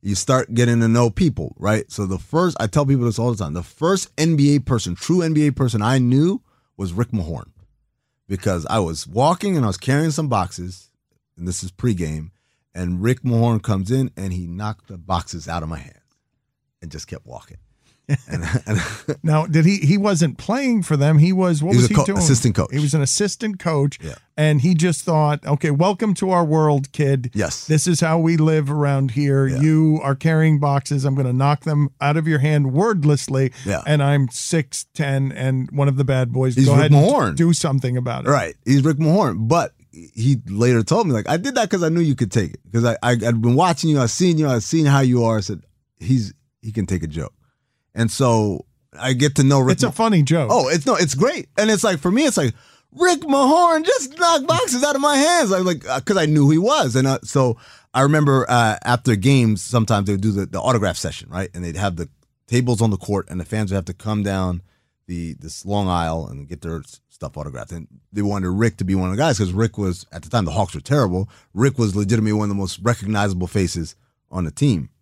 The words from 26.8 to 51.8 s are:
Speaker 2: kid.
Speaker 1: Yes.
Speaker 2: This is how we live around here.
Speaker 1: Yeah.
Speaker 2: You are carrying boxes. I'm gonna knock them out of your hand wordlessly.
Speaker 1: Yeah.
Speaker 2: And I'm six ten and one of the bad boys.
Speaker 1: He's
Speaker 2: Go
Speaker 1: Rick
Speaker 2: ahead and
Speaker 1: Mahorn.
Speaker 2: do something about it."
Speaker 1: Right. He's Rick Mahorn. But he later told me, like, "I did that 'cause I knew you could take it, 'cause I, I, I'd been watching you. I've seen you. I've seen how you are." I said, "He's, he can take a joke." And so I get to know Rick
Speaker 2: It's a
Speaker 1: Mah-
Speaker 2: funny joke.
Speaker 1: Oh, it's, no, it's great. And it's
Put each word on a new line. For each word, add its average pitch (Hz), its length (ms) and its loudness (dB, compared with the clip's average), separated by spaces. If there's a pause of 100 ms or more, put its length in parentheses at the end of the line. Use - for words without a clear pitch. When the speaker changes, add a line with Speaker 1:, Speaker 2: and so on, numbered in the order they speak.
Speaker 2:
kid. 135 440 0
Speaker 1:
Yes. 95 320 -4
Speaker 2:
This 156 180 2
is 175 140 2
how 160 180 2
we 165 180 2
live 156 360 2
around 143 400 0
here. 139 340 2
Speaker 1:
Yeah. 131 140 -2
Speaker 2:
You 156 420 4
are 139 140 0
carrying 156 440 2
boxes. 139 460 0
I'm 139 80 0
gonna 131 200 0
knock 139 320 0
them 147 240 0 (120)
out 143 160 0
of 156 100 -2
your 151 120 2
hand 147 340 2
wordlessly. 147 800 0 (120)
Speaker 1:
Yeah. 95 220 -4
Speaker 2:
And 147 160 2
I'm 143 280 2
six - 640 -6
ten 139 360 -2
and 131 400 -4
one 143 160 0
of 135 100 0
the 139 80 2
bad 127 260 0
boys. 127 240 0
Speaker 1:
He's 135 100 6
Speaker 2:
Go 123 60 6
Speaker 1:
Rick 139 80 8
Speaker 2:
ahead 151 140 6
and 147 200 8
Speaker 1:
Mahorn. 101 220 0
Speaker 2:
do 170 180 4
something 131 420 -2
about 123 300 -6
it." - 40 0
Speaker 1:
Right. 110 260 0 (100)
He's 135 180 4
Rick 147 140 2
Mahorn. 151 500 0
But 156 280 0 (160)
he 110 460 -2 (100)
later 113 340 2
told 196 240 0
me, 151 80 0
like, 107 160 -4
"I 147 80 0
did 247 160 -4
that - 160 0
'cause 185 140 -2
I 160 60 0
knew 170 120 0
you 151 140 2
could 113 160 -4
take 98 240 -2
it, - 60 -18 (120)
'cause 117 120 0
I, 117 80 2 (100)
I, 120 80 2
I'd 117 280 0
been 120 160 2
watching 165 360 2
you. 143 80 2
I've 120 100 0
seen 175 300 0
you. 156 80 0
I've 120 160 0
seen 160 240 0
how 139 140 4
you 123 240 2
are." 113 120 0
I 104 40 -2
said, 95 200 -10 (380)
"He's, 104 340 -2 (280)
he 110 100 -12
can 104 160 -4
take 90 160 -4
a 85 40 -8
joke." 76 260 -10 (600)
And 113 160 -2
so 110 540 0 (320)
I 127 160 -4
get 139 220 0
to 143 80 4
know 139 160 4
Rick 131 160 2
Speaker 2:
It's - 80 -2
a 240 40 0
Speaker 1:
Mah- 180 40 -2
Speaker 2:
funny 214 320 2
joke. 139 280 0
Speaker 1:
Oh, 127 160 2
it's, 156 180 -2
no, 226 100 2
it's 156 200 0
great. 240 320 -2 (100)
And 214 120 2
it's 208 140 0